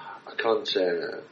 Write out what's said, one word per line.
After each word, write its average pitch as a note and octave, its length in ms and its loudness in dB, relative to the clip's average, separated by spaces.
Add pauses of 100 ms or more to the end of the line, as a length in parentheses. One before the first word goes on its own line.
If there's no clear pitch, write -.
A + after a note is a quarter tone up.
(280)
I - 80 -12
can't, A2 400 2
uh, F2+ 560 0